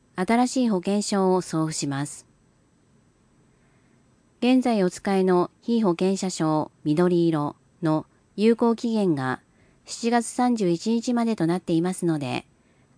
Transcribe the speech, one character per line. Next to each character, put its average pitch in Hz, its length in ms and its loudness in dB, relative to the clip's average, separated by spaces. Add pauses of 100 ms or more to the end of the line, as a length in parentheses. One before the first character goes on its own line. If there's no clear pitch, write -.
(160)
新 233 300 2
し 254 180 0
い 233 40 2
保 185 160 0
険 202 160 -2
証 190 340 2
を 185 60 2
送 160 240 -2
付 156 80 -4
し 151 140 -6
ま 139 180 -4
す。 - 220 -16 (2250)
現 254 220 4
在 226 220 2
お 180 60 2
使 196 260 -2
い 190 80 2
の 180 260 2 (120)
被 233 200 0
保 185 100 2
険 190 240 0
者 190 120 -4
証 156 420 -2 (140)
緑 170 420 2
色 147 300 -2 (260)
の 156 220 0 (320)
有 220 180 4
効 233 220 0
期 226 160 -4
限 202 220 2
が 131 260 -4 (460)
七 - 240 -4
月 233 160 2
三 247 300 0
十 202 120 0
一 170 220 0
日 233 240 0
ま 233 100 0
で 226 100 0
と 165 120 -2
な 170 100 0
っ 185 40 -4
て - 120 -4
い 165 80 2
ま 185 140 0
す - 100 -8
の 165 140 0
で、 127 260 -6 (540)